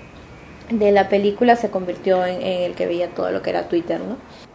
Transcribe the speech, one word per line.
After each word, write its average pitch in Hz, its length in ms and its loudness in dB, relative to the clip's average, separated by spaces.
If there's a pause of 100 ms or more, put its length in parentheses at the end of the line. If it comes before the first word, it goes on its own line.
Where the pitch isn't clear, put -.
(680)
de 208 220 2
la 196 160 4
película, 202 480 4
se 226 140 -2
convirtió 185 560 0
en, 180 160 -4
en 180 220 -2
el 175 100 -4
que 180 140 -4
veía 175 220 -2
todo - 220 -4
lo 185 100 -2
que - 100 -4
era 175 180 -2
Twitter, 170 320 -2
¿no? 196 160 -8 (380)